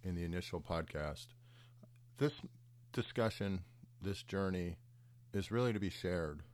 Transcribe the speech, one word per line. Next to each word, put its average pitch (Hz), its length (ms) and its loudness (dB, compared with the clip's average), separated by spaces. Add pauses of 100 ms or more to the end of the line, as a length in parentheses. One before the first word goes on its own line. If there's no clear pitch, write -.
in 90 120 0
the 85 100 0
initial 85 340 -2
podcast, 76 680 -2 (880)
this 147 160 4 (580)
discussion, 107 720 2 (400)
this 98 200 -2
journey, 92 540 0 (580)
is 98 160 0
really 120 220 4
to 104 80 2
be 95 100 2
shared. 82 520 0 (120)